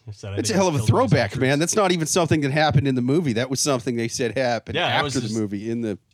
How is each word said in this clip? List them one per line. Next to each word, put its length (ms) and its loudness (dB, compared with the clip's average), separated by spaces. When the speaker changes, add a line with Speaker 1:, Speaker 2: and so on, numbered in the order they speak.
Speaker 1:
He 60 -14
said, 220 -12
"I 40 -4
Speaker 2:
That's 120 -2
a 40 0
Speaker 1:
think 80 2
Speaker 2:
hell 60 4
of 80 0
a 40 0
Speaker 1:
he 60 -4
killed 80 4
one 120 4
of 60 0
his 20 6
own 40 6
Speaker 2:
throwback, 140 0
Speaker 1:
troops." 100 -6
Speaker 2:
man. 180 2
That's 160 -2
not 160 4
even 160 0
something 340 2
that 100 -2
happened 360 2
in 80 2
the 60 0
movie. 320 2
That 160 -2
was 120 -2
something 340 0
they 140 -2
said 280 -4
happened 380 -2
Speaker 1:
Yeah, 140 0
that 140 0
was 120 -4
Speaker 2:
after 60 0
the 80 -6
Speaker 1:
just 100 -4
Speaker 2:
movie 300 -4
in 120 -4
the, 160 -4